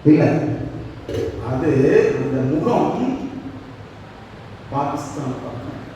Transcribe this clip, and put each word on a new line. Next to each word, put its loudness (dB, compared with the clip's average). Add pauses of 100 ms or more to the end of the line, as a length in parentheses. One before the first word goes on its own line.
இல்ல. 8 (1300)
அது 2 (480)
அந்த 0 (160)
முகம் 2 (1800)
பாகிஸ்தான் -4
பக்கம் -10 (140)